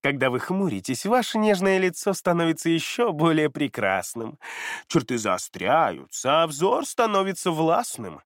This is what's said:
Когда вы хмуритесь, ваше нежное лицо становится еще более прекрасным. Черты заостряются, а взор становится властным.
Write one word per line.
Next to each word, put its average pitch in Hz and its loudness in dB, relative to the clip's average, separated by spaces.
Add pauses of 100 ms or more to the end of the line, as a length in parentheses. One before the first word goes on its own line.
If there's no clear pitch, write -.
Когда 131 2
вы 123 0
хмуритесь, 135 -2
ваше 226 2
нежное 190 4
лицо 185 0
становится 170 0
еще 185 0
более 156 4
прекрасным. 113 -2 (480)
Черты 127 0
заостряются, 110 0
а 165 0
взор 185 0
становится 196 0
властным. 160 -2